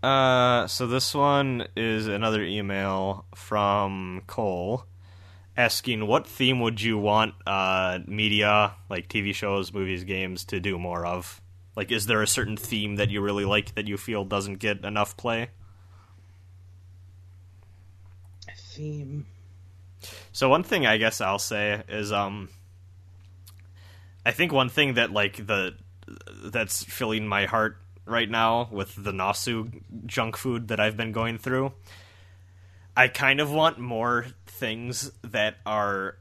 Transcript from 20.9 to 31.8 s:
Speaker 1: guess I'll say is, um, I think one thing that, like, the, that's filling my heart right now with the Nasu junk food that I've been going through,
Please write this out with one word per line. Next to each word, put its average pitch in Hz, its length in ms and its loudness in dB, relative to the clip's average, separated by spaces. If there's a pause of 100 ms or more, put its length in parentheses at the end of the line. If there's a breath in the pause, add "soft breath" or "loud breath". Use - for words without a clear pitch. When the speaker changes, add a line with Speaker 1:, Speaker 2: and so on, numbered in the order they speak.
Speaker 1:
guess 110 240 2
I'll 101 180 0
say 104 480 -2
is, 104 240 -4
um, 101 380 -2 (1800 soft breath)
I 117 60 4
think 165 200 0
one 131 180 4
thing 139 260 2
that, 117 160 4
like, 101 340 -2
the, 98 300 -2 (680)
that's 107 400 -4
filling 110 440 -2
my 101 180 2
heart 110 320 0 (260)
right 113 260 0
now 113 420 2
with 95 300 -6
the 101 120 -4
Nasu 110 580 -2 (340)
junk 113 300 -2
food 117 340 -4
that 110 120 -2
I've 107 160 2
been 113 160 -4
going 113 240 -2
through, 131 340 -2 (1300 loud breath)